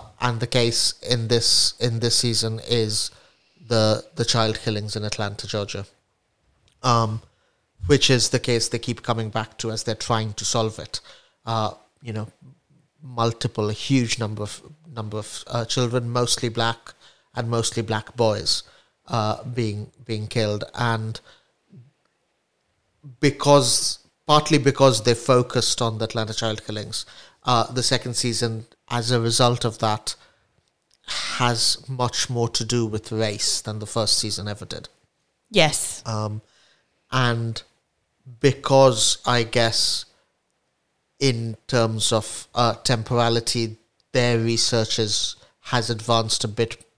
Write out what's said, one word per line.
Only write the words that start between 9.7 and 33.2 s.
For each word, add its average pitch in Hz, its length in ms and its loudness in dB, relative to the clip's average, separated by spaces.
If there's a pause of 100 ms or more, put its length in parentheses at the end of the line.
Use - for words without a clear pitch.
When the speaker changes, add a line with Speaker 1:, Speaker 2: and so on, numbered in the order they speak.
Speaker 1:
as 107 120 -6
they're 113 120 -4
trying 110 400 -2
to - 100 -8
solve 110 340 0
it. - 220 -10 (460)
Uh, 113 260 -2 (300)
you 117 100 -10
know, 107 160 -8 (760)
multiple, 117 680 -2
a 107 40 -4
huge 123 440 0
number 107 240 -4
of, - 200 -10 (320)
number 107 240 -8
of, - 300 -12
uh, 117 180 -2
children, 120 420 -2
mostly 120 400 0
black 113 460 -2 (400)
and 117 160 -4
mostly 117 320 -2
black 107 340 -4
boys, 107 460 0 (460)
uh, 107 360 -2
being, 110 460 -4 (160)
being 107 200 -4
killed. 107 380 -2 (100)
And 113 460 -2 (2000)
because, 143 800 4 (280)
partly 151 300 4
because 131 460 4
they 120 120 4
focused 123 680 2
on 110 160 -2
the 113 60 -2
Atlanta 110 280 -4
child 107 320 -4
killings, 107 400 -8 (400)
uh, 120 260 2
the 123 120 -4
second 123 320 -2
season, 113 520 -2 (220)
as 120 220 -2
a 123 100 2
result 120 460 2
of 110 140 -4
that, 110 340 -2 (920)
has - 800 0
much 123 440 -2
more 117 180 0
to 117 160 -4
do 117 220 0
with 104 260 -6
race 107 480 -2